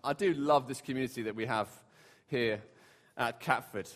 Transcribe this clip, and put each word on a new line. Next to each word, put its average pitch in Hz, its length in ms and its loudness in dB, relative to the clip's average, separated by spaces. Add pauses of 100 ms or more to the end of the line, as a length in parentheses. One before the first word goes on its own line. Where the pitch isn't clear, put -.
I 139 80 0
do 175 220 2
love 139 340 4
this 131 120 -6
community 127 420 -4
that 107 120 -2
we 110 120 -2
have 110 220 0 (600)
here 113 340 0 (540)
at 120 240 -2
Catford. 110 560 -2